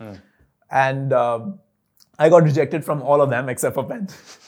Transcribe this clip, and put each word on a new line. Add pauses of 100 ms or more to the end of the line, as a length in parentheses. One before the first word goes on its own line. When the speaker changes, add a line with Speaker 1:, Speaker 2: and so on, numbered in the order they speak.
Speaker 1:
Hmm. (580)
Speaker 2:
And,
uh, (760)
I
got
rejected
from
all
of
them
except
for
Penn. (400)